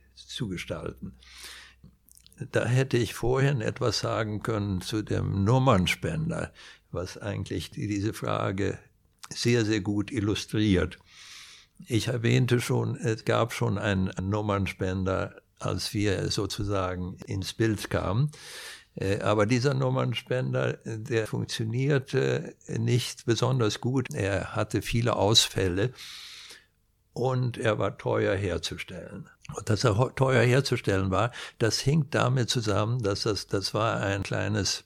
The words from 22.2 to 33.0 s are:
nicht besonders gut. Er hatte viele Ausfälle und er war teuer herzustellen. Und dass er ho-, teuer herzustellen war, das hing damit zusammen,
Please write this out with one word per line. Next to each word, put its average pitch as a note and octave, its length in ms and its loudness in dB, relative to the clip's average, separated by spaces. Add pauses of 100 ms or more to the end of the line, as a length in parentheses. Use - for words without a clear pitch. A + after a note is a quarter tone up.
nicht A#2 560 0
besonders A#2+ 560 2
gut. B2+ 320 0
Er G2 420 -2
hatte A2 280 0
viele A#2 340 0
Ausfälle G2 800 2 (1200)
und B2+ 420 0
er A2+ 220 0
war A2 180 -2
teuer A2 380 2
herzustellen. F2+ 960 -6 (260)
Und - 140 -4
dass G#2 140 2
er G#2+ 120 4
ho-, B2 140 2
teuer C3 320 4
herzustellen A#2+ 680 2
war, G2+ 220 2 (260)
das A2 220 2
hing D3 300 2
damit A#2+ 400 2
zusammen, G#2+ 520 0